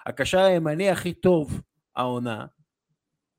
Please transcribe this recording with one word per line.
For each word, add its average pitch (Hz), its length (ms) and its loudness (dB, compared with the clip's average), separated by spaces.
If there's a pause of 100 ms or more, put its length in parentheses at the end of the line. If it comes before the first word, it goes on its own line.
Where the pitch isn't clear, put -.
הקשר 135 340 -2
הימני 180 500 2
הכי 175 240 -2
טוב 165 480 0 (340)
העונה, 123 500 -4 (920)